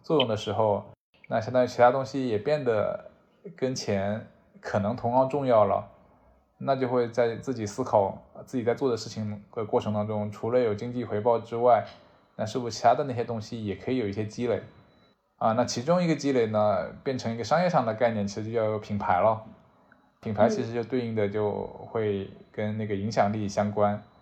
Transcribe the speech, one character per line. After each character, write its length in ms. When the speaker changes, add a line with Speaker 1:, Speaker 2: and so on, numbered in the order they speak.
Speaker 1:
作 160
用 80
的 120
时 160
候， 320
那 140
相 100
当 100
于 60
其 120
他 120
东 140
西 240
也 80
变 260
得 480
跟 220
钱 500
可 180
能 160
同 180
样 140
重 180
要 200
了， 200
那 160
就 140
会 220
在 260
自 180
己 120
思 180
考 340
自 120
己 60
在 100
做 160
的 60
事 140
情 340
的 120
过 160
程 120
当 140
中， 240
除 200
了 100
有 120
经 200
济 100
回 160
报 180
之 200
外， 280
那 80
是 120
不 120
是 80
其 40
他 140
的 80
那 100
些 120
东 160
西 240
也 100
可 160
以 60
有 100
一 60
些 120
积 220
累？ 160
啊， 160
那 140
其 180
中 180
一 60
个 80
积 160
累 140
呢， 420
变 140
成 120
一 60
个 80
商 180
业 80
上 160
的 80
概 180
念， 140
其 160
实 80
就 80
要 120
有 100
品 180
牌 220
了。 240
品 120
牌 140
其 160
实 80
就 100
对 240
应 80
的 140
就 400
会 400
跟 240
那 100
个 80
影 160
响 220
力 160
相 200
关， 260
Speaker 2:
嗯。 60